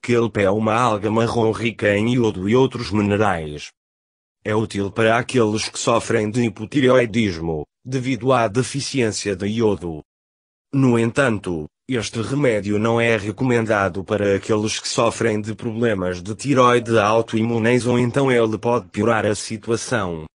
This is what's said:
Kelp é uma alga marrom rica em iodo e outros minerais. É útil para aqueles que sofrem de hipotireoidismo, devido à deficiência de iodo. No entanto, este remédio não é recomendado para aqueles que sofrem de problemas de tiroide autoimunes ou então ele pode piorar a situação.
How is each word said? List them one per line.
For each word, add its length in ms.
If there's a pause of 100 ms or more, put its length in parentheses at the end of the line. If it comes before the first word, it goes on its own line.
Kelp 340
é 140
uma 240
alga 360
marrom 400
rica 460
em 180
iodo 340
e 60
outros 360
minerais. 800 (720)
É 100
útil 380
para 260
aqueles 500
que 100
sofrem 520
de 120
hipotireoidismo, 1200 (180)
devido 480
à 160
deficiência 880
de 120
iodo. 560 (720)
No 260
entanto, 680 (220)
este 320
remédio 580
não 220
é 160
recomendado 880
para 320
aqueles 420
que 100
sofrem 520
de 140
problemas 680
de 120
tiroide 640
autoimunes 880
ou 120
então 320
ele 280
pode 300
piorar 360
a 100
situação. 920 (120)